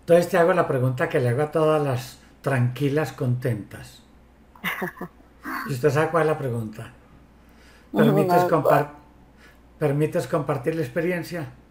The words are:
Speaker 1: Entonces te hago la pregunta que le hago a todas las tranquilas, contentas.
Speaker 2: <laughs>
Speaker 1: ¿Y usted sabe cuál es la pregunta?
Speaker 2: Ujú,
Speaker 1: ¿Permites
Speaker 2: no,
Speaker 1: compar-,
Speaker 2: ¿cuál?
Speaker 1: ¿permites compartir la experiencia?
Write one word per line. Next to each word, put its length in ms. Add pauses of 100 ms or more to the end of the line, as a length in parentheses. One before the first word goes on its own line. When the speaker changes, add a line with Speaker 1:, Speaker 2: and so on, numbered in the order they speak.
Speaker 1:
Entonces 280
te 100
hago 140
la 160
pregunta 400
que 120
le 80
hago 140
a 100
todas 300
las 360 (240)
tranquilas, 720
contentas. 880 (600)
Speaker 2:
<laughs> 580 (440)
Speaker 1:
¿Y 80
usted 180
sabe 200
cuál 140
es 40
la 100
pregunta? 540 (1000)
Speaker 2:
Ujú, 120
Speaker 1:
¿Permites 380
Speaker 2:
no, 60
Speaker 1:
compar-, 420
Speaker 2:
¿cuál? 80 (800)
Speaker 1:
¿permites 480
compartir 500
la 60
experiencia? 720 (180)